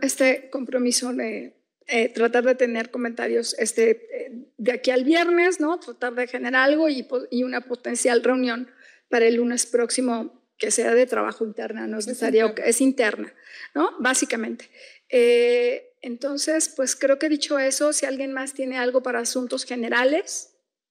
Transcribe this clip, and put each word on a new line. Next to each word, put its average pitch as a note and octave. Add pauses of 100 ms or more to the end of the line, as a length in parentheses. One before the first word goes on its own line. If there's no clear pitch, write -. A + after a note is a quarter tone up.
este C4
compromiso B3
de, A#3 (240)
eh, A#3
tratar A#3
de B3+
tener A#3
comentarios, A#3
este, A3+
eh, A#3
de A#3+
aquí B3
al B3+
viernes, F4
¿no? D#4+
Tratar B3
de B3
generar B3+
algo D#4
y C4
po-, C4
y B3
una B3+
potencial A#3+
reunión B3 (400)
para A#3
el A#3
lunes A#3+
próximo A#3+ (140)
que A3
sea A#3
de B3
trabajo G#3+
interna, A3
no A3
es G#3
necesario, A3+
es -
interna, C4 (400)
¿no? E4
Básicamente. A#3 (380)
Eh, A#3+
entonces, C#4+
pues C4
creo C#4
que D#4+
dicho D4
eso, C4+
si D4
alguien C4+
más C4+
tiene C4
algo B3+
para B3
asuntos B3+
generales, B3 (340)